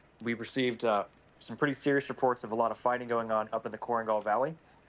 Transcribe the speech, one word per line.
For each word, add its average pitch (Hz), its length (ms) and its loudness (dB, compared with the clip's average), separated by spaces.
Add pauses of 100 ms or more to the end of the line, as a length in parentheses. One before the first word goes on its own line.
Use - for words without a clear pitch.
(220)
we 117 120 0
received, 117 500 -2
uh, 104 200 4 (360)
some - 160 -12
pretty 143 180 2
serious 139 340 2
reports 123 360 0
of 107 80 -8
a - 20 -2
lot 113 160 2
of 107 60 -6
fighting 123 320 0
going 117 220 0
on 110 220 2
up 113 140 -2
in 107 60 -10
the 107 60 -8
Korengal 110 440 0
Valley 120 320 0 (340)